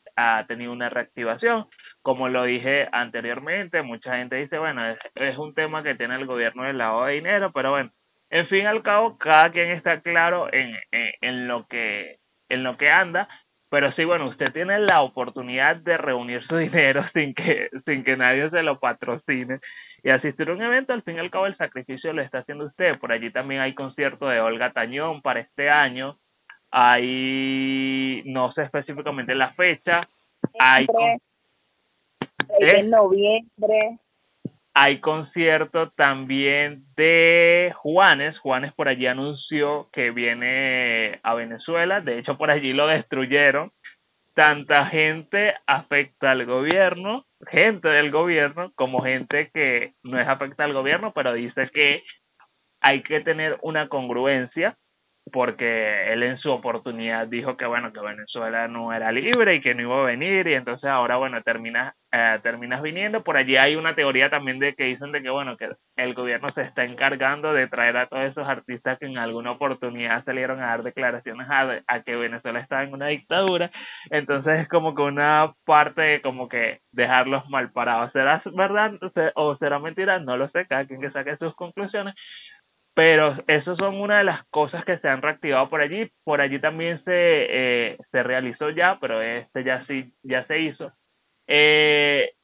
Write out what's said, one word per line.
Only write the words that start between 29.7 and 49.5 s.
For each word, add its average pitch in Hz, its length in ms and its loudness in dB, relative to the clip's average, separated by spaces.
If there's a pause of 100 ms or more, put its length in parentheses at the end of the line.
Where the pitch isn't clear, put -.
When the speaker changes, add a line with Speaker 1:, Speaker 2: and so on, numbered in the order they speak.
Speaker 1:
hay... - 260 8
Con- 226 100 2
Speaker 2:
Noviembre, 233 260 2 (1400)
el 196 80 6
de 202 120 8
Speaker 1:
¿Eh? 202 40 4
Speaker 2:
noviembre. 214 1160 2 (720)
Speaker 1:
Hay 139 260 6
concierto 156 920 0
también 139 920 0 (120)
de 170 840 6
Juanes. 156 600 4
Juanes 135 340 -4
por 151 140 -2
allí 127 200 0
anunció 143 840 -2
que 123 200 -2
viene 120 1120 -2
a 113 120 -2
Venezuela. 165 680 -2
De 127 200 -4
hecho, 131 180 -4
por 151 120 0
allí 143 220 0
lo 143 160 2
destruyeron. 143 840 2 (640)
Tanta 147 500 4
gente 160 680 0 (120)
afecta 139 640 0
al 127 140 0
gobierno, 180 800 0 (240)
gente 180 400 2
del 147 200 4
gobierno, 160 640 0
como 127 280 -2
gente 131 500 -2